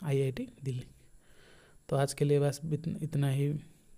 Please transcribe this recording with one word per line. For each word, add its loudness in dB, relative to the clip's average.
आईआईटी 0
दिल्ली। -4
तो 0
आज 0
के 2
लिए 6
बस 2
इतन-, -4
इतना 0
ही, 2